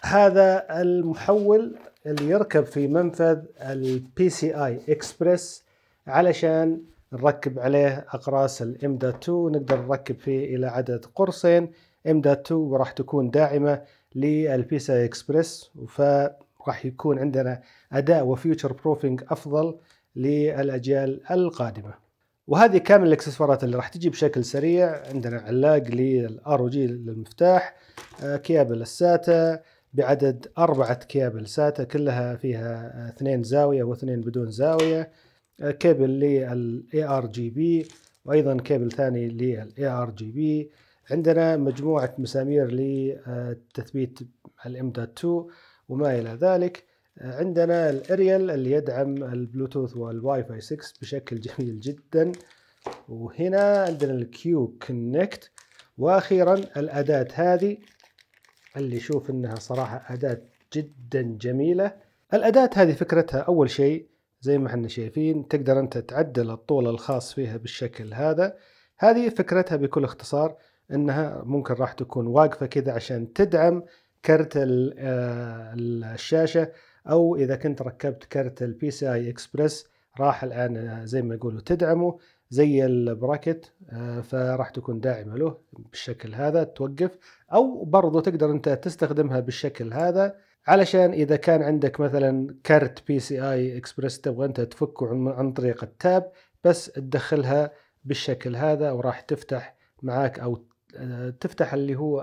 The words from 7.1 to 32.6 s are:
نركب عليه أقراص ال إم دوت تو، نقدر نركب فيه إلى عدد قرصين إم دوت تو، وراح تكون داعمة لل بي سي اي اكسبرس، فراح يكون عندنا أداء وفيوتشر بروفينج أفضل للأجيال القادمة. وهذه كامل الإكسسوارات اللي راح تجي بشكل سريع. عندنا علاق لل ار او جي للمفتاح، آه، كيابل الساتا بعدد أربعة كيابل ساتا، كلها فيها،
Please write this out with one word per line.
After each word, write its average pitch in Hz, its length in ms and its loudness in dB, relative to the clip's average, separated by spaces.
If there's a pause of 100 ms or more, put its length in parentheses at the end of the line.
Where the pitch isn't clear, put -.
نركب 135 460 0
عليه 139 500 2
أقراص 135 520 -2
ال 123 240 -6
إم 139 120 -2
دوت 123 260 -4
تو، 175 260 0
نقدر 139 320 0
نركب 131 340 -4
فيه 135 400 -4
إلى 127 120 -2
عدد 123 380 -4 (100)
قرصين 175 560 2 (360)
إم 156 140 4
دوت 139 240 2
تو، 165 100 -2
وراح 135 360 0
تكون 131 380 -2
داعمة 143 520 2 (340)
لل 147 460 0
بي 135 180 -4
سي 135 140 -2
اي 120 120 4
اكسبرس، 156 640 -2 (160)
فراح - 960 0
يكون 131 340 -2
عندنا 127 420 -2 (300)
أداء 139 340 2
وفيوتشر 131 480 0
بروفينج 139 560 -2
أفضل 156 480 -2 (380)
للأجيال 135 1160 -2
القادمة. 120 800 -4 (400)
وهذه 190 280 6
كامل 190 300 8
الإكسسوارات 143 560 2
اللي 123 140 -2
راح 123 100 -4
تجي 170 220 -4
بشكل 143 360 0
سريع. 160 600 0
عندنا 120 320 -6
علاق 135 500 4
لل 120 580 0
ار 147 120 2
او 123 100 0
جي 135 180 0
للمفتاح، 120 880 0 (480)
آه، 143 140 -2
كيابل 139 440 2
الساتا 165 800 2 (320)
بعدد 131 540 0 (100)
أربعة 135 360 2
كيابل 120 540 -4
ساتا، 147 360 0
كلها 123 520 -2
فيها، 117 600 -6